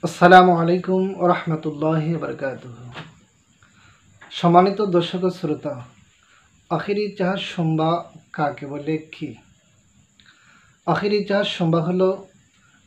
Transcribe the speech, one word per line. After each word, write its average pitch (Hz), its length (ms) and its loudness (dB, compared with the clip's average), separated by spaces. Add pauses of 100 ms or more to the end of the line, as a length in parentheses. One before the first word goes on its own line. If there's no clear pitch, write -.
আসসালামু 180 500 8
আলাইকুম 185 640 0
ওয়া 175 120 2
রাহমাতুল্লাহি 156 800 -2
ওয়া 165 80 -2
বারাকাতুহু। 127 720 -10 (1400)
সম্মানিত 185 520 4
দর্শক 175 420 -2
ও 185 60 2
শ্রোতা, 147 540 -8 (880)
আখিরি 202 480 -4
চার 185 180 -2
সোমবার 160 840 -2 (140)
কাকে 143 340 -6
বলে, 147 320 -6
কি 151 360 -12 (1500)
আখিরি 202 380 0
চার 202 200 -2
সোমবার 165 380 -2
হলো 185 440 -2 (600)